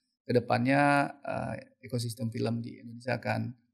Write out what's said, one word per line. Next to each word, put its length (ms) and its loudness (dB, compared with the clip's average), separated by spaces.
kedepannya, 800 4
eh, 440 -6
ekosistem 480 -4
film 320 -2
di 160 -10
Indonesia 400 -4
akan 320 -2